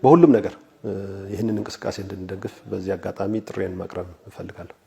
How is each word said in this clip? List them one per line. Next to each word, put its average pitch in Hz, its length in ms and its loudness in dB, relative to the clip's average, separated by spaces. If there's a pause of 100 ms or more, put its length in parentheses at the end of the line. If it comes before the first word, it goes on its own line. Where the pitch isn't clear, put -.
በሁሉም 151 300 10
ነገር 101 220 2 (720)
ይህንን 107 280 -2
እንቅስቃሴ - 440 -6
እንድንደግፍ 98 540 -10 (120)
በዚህ 95 260 -6
አጋጣሚ 98 500 -4
ጥሪዬን 95 340 -6
ማቅረብ 90 340 -8 (160)
እፈልጋለሁ። - 500 -16 (120)